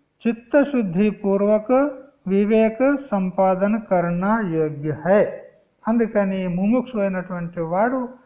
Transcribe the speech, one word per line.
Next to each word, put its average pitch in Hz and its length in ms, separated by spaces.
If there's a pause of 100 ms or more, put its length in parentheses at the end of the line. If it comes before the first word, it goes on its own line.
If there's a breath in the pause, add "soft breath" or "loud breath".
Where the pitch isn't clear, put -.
(280)
చిత్తశుద్ధి 233 800
పూర్వక 208 800 (360)
వివేక 220 720 (140)
సంపాదన 190 640
కరణ 190 800
యోగ్య 151 380
హై. 175 340 (640)
అందుకని 202 600
ముముక్షు 220 500
అయినటువంటి 180 640
వాడు 233 480 (180 soft breath)